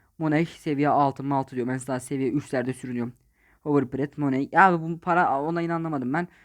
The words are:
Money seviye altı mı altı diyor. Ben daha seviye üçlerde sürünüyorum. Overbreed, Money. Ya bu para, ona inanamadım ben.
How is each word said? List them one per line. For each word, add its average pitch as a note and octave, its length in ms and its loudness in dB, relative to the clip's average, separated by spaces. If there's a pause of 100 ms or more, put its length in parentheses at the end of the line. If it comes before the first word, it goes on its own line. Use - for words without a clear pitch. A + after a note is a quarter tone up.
(180)
Money D#3 280 2
seviye D3 440 0
altı C3+ 340 2
mı C#3 120 -2
altı C3+ 200 -4
diyor. B2 120 -2
Ben B2+ 200 -2
daha C3 120 -2
seviye C3 320 -2
üçlerde C3 420 -2
sürünüyorum. B2 400 -6 (500)
Overbreed, C#3+ 540 0
Money. C#3 340 0
Ya F3 300 6
bu E3 180 -6
para, E3 420 2
ona E3+ 200 -2
inanamadım D#3+ 520 -2
ben. E3+ 140 -2 (180)